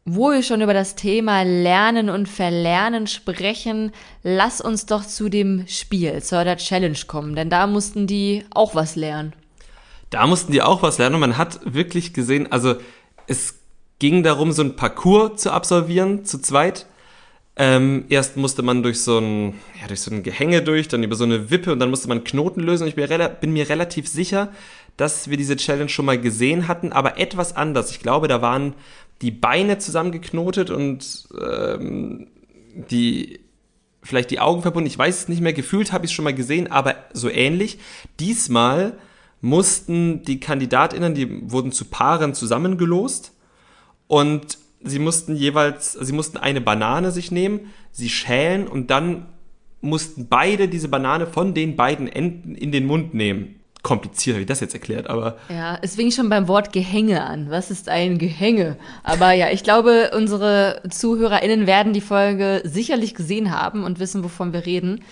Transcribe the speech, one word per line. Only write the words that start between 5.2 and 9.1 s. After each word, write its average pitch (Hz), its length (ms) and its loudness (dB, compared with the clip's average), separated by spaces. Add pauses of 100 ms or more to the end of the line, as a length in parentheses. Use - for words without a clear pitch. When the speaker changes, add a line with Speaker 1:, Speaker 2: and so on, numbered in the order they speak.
Speaker 1:
dem 196 400 0
Spiel, 170 560 -4
zu 175 180 0
der 175 140 0
Challenge 175 500 -2
kommen, 151 300 -8
denn 160 140 -4
da 180 180 4
mussten 208 400 0
die 202 420 0
auch 214 240 2
was 156 220 -2
lernen. 151 360 -6 (800)